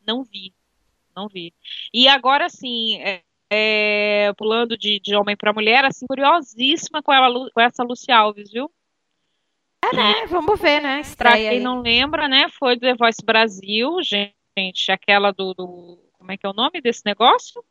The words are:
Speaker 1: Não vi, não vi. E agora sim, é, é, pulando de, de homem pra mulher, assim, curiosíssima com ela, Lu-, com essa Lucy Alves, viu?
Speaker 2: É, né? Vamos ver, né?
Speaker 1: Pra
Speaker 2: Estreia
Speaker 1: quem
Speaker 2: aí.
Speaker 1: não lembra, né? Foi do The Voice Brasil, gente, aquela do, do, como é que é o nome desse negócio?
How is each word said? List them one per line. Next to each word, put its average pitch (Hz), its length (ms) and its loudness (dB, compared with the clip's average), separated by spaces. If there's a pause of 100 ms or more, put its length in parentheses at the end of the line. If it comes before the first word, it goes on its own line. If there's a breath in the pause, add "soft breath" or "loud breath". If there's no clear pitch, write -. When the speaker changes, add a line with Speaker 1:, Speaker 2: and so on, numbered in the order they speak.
Speaker 1:
Não 254 180 -4
vi, 196 280 -20 (600)
não 202 140 -10
vi. 180 240 -14 (420 loud breath)
E 254 140 6
agora 277 400 2
sim, 226 540 -8
é, 185 180 -6 (300)
é, 208 840 0
pulando 226 400 -2
de, 208 220 -2
de 202 160 -4
homem 208 220 0
pra 214 160 0
mulher, 220 320 2
assim, 269 220 -4
curiosíssima 277 960 -2
com 294 100 0
ela, 262 160 6
Lu-, 254 240 -4
com 233 80 0
essa 240 240 2
Lucy 240 260 -8
Alves, 208 400 2
viu? 247 200 -8 (1120)
Speaker 2:
É, 427 100 0
né? 254 320 0
Vamos 349 340 0
ver, 302 200 2
né? 277 160 -4
Speaker 1:
Pra 294 40 -6
Speaker 2:
Estreia 233 500 2
Speaker 1:
quem 240 80 0
Speaker 2:
aí. - 20 -2
Speaker 1:
não 247 200 -4
lembra, 269 480 0
né? 269 200 4 (100)
Foi 247 160 2
do 233 60 -6
The 247 140 2
Voice 226 300 0
Brasil, 220 760 0
gente, 202 880 -6
aquela 202 400 2
do, 190 240 -8
do, 175 440 -16 (200)
como 185 140 -16
é 196 40 -10
que - 100 -20
é - 20 -4
o 196 60 -8
nome 285 260 -2
desse 240 260 -2
negócio? 285 640 2